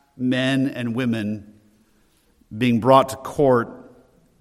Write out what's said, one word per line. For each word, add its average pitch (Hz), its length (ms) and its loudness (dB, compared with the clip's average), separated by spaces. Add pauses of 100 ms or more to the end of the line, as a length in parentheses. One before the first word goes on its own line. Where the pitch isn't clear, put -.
(160)
men 131 540 -2
and 120 260 -6
women 107 580 -4 (1040)
being 117 220 2
brought 131 300 4
to - 80 -10
court 127 500 0 (720)